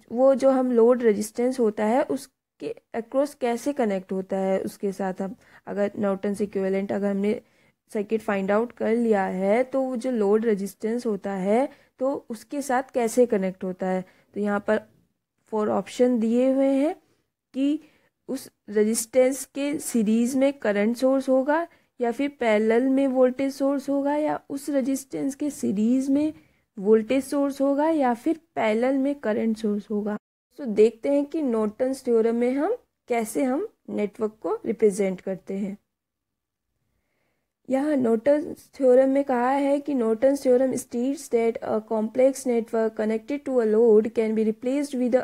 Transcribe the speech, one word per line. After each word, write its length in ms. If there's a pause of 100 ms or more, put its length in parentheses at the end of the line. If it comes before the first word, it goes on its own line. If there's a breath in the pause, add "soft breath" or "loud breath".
(100)
वो 240
जो 160
हम 200
लोड 320
रेजिस्टेंस 560
होता 260
है 200
उसके 680 (220)
across 380
कैसे 380
कनेक्ट 380
होता 280
है 220
उसके 320
साथ। 280
हम 140 (320 soft breath)
अगर 320
नॉर्टन्स 420
इक्विवेलेंट, 500
अगर 180
हमने 320 (500 soft breath)
सर्किट 300
फाइंड 300
आउट 200
कर 240
लिया 300
है, 380
तो 180
वो 140
जो 160
लोड 340
रेजिस्टेंस 600
होता 280
है 340 (320 loud breath)
तो 140 (160)
उसके 320
साथ 320
कैसे 320
कनेक्ट 380
होता 240
है। 160 (300 soft breath)
तो 60
यहाँ 280
पर 140 (680)
फोर 200
ऑप्शन 480
दिए 340
हुए 140
हैं 260 (600)
कि 260 (500 loud breath)
उस 200 (200)
रेजिस्टेंस 800
के 320
सीरीज 560
में 200
करंट 420
सोर्स 320
होगा, 380 (320 soft breath)
या 120
फिर 180 (100)
पैरेलल 500
में 200
वोल्टेज 440
सोर्स 360
होगा, 260
या 240 (100)
उस 200
रेजिस्टेंस 680
के 140
सीरीज 600
में 240 (440 soft breath)
वोल्टेज 460
सोर्स 380
होगा, 280
या 240
फिर 260 (160)
पैरेलल 420
में 200
करंट 400
सोर्स 340
होगा। 260 (420)
तो 60
देखते 440
हैं 160
कि 160
नॉर्टन्स 640
थ्योरम 300
में 180
हम 220 (340)
कैसे 340
हम 240 (240)
नेटवर्क 500
को 240
रिप्रेजेंट 560
करते 340
हैं। 220 (1900)
यहाँ 260
नॉर्टन्स 800
थ्योरम 340
में 140
कहा 260
है 300
कि 160
Norton's 460
theorem 360
states 520
that 340
a 120 (140)
complex 560
network 500
connected 500
to 140
a 80
load 480
can 200
be 100
replaced 500
with 180
the 100